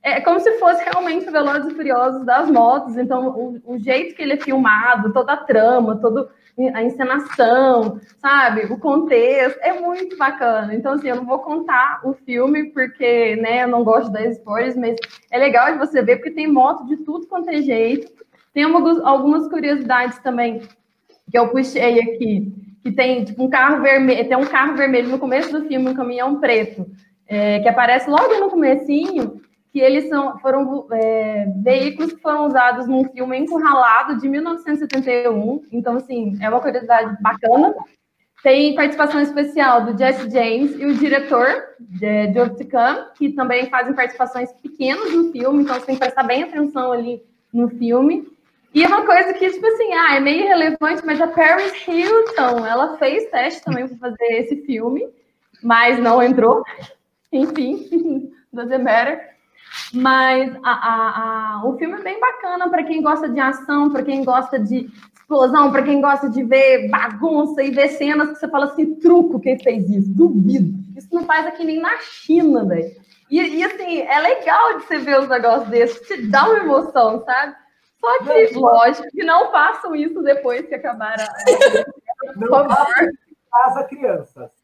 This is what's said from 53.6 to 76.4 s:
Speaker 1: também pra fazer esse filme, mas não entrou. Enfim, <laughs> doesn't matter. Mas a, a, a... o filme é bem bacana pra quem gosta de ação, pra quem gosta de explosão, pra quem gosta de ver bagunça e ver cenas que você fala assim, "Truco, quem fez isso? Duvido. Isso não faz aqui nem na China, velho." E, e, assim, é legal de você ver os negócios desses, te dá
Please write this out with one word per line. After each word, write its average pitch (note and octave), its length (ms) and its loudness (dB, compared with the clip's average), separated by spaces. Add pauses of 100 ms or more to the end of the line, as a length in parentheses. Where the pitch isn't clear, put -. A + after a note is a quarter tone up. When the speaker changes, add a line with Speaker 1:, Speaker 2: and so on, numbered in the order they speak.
Speaker 1:
também C4 240 -6
pra B3+ 100 -14 (140)
fazer A3+ 220 -4
esse A#3 240 -4 (100)
filme, B3+ 360 -4 (600)
mas A#3 340 0
não A#3+ 240 2
entrou. B3 420 2 (680)
Enfim, D#4 960 -4 (120)
<laughs> - 120 -20
doesn't A#3+ 300 -4
matter. A#3+ 500 -2 (600)
Mas C4 600 2 (100)
a, B3 80 0
a, A3 880 -4
a... G#3+ 40 -6
o C4+ 120 -2
filme E4 220 -6
é G4 40 -14
bem F#4+ 160 -8
bacana F4+ 500 -2
pra F4 140 0
quem D#4+ 180 -4
gosta D#4 280 -2
de B3 100 -4
ação, C#4+ 520 0
pra C4+ 120 -4
quem C4+ 200 -4
gosta B3+ 360 0
de A3+ 300 -4 (260)
explosão, C#4 560 2
pra C4+ 120 2
quem C#4+ 180 2
gosta C#4 280 0
de B3 140 -4
ver B3+ 460 4
bagunça D4 720 -2
e C#4 80 -2
ver C#4 180 2
cenas D4 400 0
que - 60 -12
você D#4+ 120 -8
fala D4 180 0
assim, D#4 300 -2
"Truco, E4+ 440 4
quem C4 200 0
fez G#3 300 0
isso? G3 240 0
Duvido. C4 600 4 (220)
Isso - 160 -20
não E4+ 120 0
faz D#4+ 240 0
aqui E4+ 160 -8
nem D#4 160 -4
na G#4 200 -4
China, D4 640 2
velho." E3+ 260 -2 (400)
E, D#4 80 2
e, D#4+ 240 -2
assim, F4+ 380 -4
é C#4+ 180 0
legal - 580 2
de - 80 -14
você D4+ 140 -4
ver C4+ 200 2
os C4+ 80 0
negócios A#3 420 2
desses, A#3 380 0
te E4+ 200 -10
dá C#4 200 4